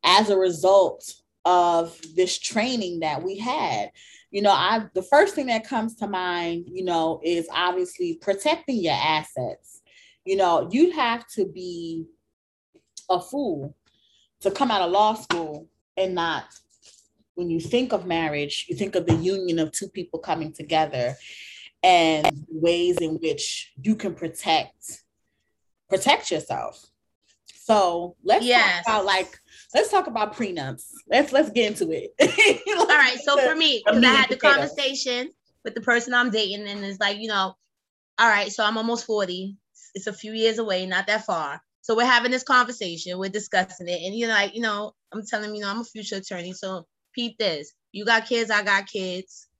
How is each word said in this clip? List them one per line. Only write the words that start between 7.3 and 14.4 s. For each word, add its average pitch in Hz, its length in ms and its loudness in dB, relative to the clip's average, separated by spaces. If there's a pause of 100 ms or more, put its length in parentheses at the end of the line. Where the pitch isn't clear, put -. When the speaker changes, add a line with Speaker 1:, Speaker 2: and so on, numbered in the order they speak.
Speaker 1:
obviously 180 640 -2
protecting 262 600 -2
your 165 160 0
assets. - 840 -4 (480)
You 381 120 -2
know, 175 340 2
you 320 200 4
have 240 380 -2
to 202 180 -2
be 170 580 -10 (1040)
a 180 100 2
fool 175 560 -6 (680)